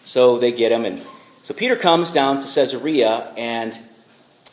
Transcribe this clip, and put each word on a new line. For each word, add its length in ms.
So 360
they 120
get 220
him, 140
and 160
so 100
Peter 240
comes 340
down 300
to 60
Caesarea, 920
and 400